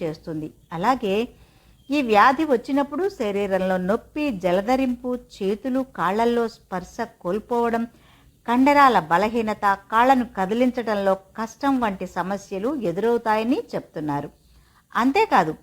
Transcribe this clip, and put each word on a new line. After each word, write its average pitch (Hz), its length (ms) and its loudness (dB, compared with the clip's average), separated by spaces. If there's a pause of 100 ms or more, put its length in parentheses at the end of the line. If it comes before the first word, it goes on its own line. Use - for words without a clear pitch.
చేస్తుంది. 156 500 -8 (200)
అలాగే 220 560 -2 (600)
ఈ 294 120 0
వ్యాధి 247 420 4
వచ్చినప్పుడు 285 640 -2
శరీరంలో 196 680 -2
నొప్పి, 196 540 -4
జలధరింపు, 247 840 -2
చేతులు 247 720 -4 (100)
కాళ్లల్లో 226 520 0
స్పర్శ - 480 -12 (240)
కోల్పోవడం, 233 640 -2 (640)
కండరాల 262 500 6
బలహీనత, 208 800 0 (140)
కాళ్లను 247 340 4 (100)
కదిలించడంలో 214 800 0
కష్టం 247 640 -4
వంటి 196 260 -4
సమస్యలు 196 760 -6
ఎదురవుతాయని 226 800 0 (120)
చెప్తున్నారు. 147 560 -8 (640)
అంతేకాదు 247 680 2